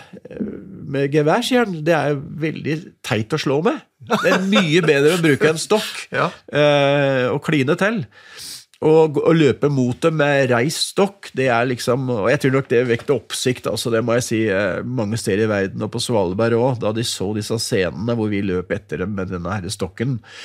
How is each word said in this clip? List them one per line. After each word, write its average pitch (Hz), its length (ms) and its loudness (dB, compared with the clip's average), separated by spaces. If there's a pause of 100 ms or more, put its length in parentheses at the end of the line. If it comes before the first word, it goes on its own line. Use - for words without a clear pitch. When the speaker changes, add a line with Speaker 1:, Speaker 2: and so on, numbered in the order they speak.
(300)
Speaker 1:
eh, - 120 -8
med - 720 -6
gevær», 156 300 4
sier 247 200 2
han. 175 200 -6
«Det 165 100 2
er 147 220 0
veldig 147 600 -6 (280)
teit 110 260 -2
å 156 100 -2
slå 147 240 0
med. 262 160 0 (200)
Det 175 340 0
er 185 80 2
mye 190 400 2
bedre 151 340 4
å 175 60 -2
bruke 151 260 4
en 160 140 0
stokk, - 320 0 (140)
Speaker 2:
<laughs> - 40 -18
Ja. 151 200 0 (200)
Speaker 1:
eh, 139 760 2
og 127 140 0
kline 151 340 0
til. 208 240 0 (800)
Og, 156 360 4
og 160 200 4
løpe 147 340 4
mot 123 300 0
det 165 120 2
med 143 380 2
reist 123 400 -2
stokk, - 420 -2
det 131 140 0
er 120 220 2
liksom», 127 400 -2
og 110 200 -2
jeg 139 120 2
tror 135 160 2
nok 135 120 -2
det 120 180 4
vekte 120 280 0
oppsikt, - 520 -4
altså, 113 260 -4
det 110 100 2
må 113 140 2
jeg 123 100 -2
si, 113 220 0
eh, 95 340 0
mange 117 340 -4
steder 107 280 0
i 107 80 0
verden, 101 320 -2
og 107 80 -8
på 117 80 -4
Svalbard 110 520 0
også, 117 280 0
da 104 100 -2
de 117 160 -2
så - 260 -6
disse 107 280 -4
scenene 104 560 -2
hvor 107 120 -2
vi 101 120 -2
løp 92 340 -4
etter 95 220 -8
dem 95 180 -6
med 95 160 -6
denne 87 220 -6
her 95 160 -6
stokken. 113 480 -6 (280)